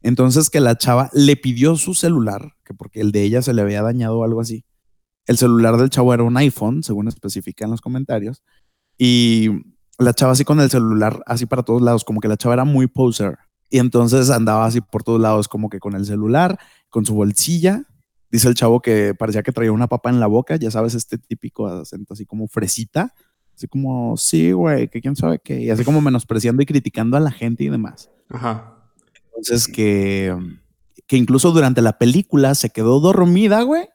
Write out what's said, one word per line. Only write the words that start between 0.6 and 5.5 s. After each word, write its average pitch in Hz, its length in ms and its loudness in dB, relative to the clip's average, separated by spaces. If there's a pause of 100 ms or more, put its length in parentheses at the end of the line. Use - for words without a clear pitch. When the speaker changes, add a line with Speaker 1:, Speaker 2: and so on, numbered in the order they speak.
Speaker 1:
la 117 160 4
chava 127 360 0
le 143 240 4
pidió 131 400 0
su 180 180 -6
celular, 113 600 -2 (100)
que - 100 -20
porque - 260 -14
el 104 120 0
de 104 100 0
ella 117 200 0
se 127 120 -2
le 107 80 0
había 104 200 -2
dañado 113 380 -2
o 113 40 -2
algo 113 160 -2
así. 113 240 -8 (640)
El 120 120 2
celular 117 380 4